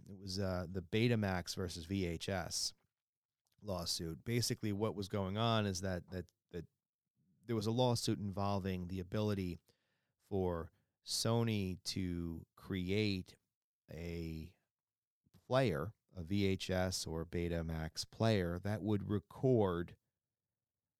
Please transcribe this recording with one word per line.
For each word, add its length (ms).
it 100
was, 200
uh, 320
the 120
Betamax 720
versus 300
V 220
H 220
S 440
lawsuit. 640
Basically, 480
what 220
was 140
going 280
on 300
is 140
that, 300
that, 160
that 140
there 100
was 100
a 60
lawsuit 460
involving 680
the 140
ability 580
for 420
Sony 800
to 560
create 800
a 600
player, 440
a 60
V 240
H 240
S 360
or 180
Betamax 840
player 540
that 200
would 280
record 840